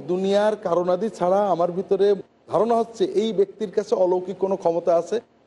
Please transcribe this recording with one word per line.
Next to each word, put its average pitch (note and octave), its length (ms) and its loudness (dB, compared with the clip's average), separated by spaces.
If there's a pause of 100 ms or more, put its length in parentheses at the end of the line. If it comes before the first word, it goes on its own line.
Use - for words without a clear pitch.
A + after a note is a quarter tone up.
দুনিয়ার G3 500 0
কারণাদি F3+ 520 0 (100)
ছাড়া F#3 220 2 (140)
আমার F3 240 0
ভিতরে G3 360 2 (340)
ধারণা A3 280 2
হচ্ছে A3+ 280 -2
এই G3+ 280 0
ব্যক্তির G3 380 -2
কাছে - 240 -2
অলৌকিক F#3 420 0
কোনো G3 200 -2
ক্ষমতা E3+ 400 0
আছে, E3+ 240 -2 (260)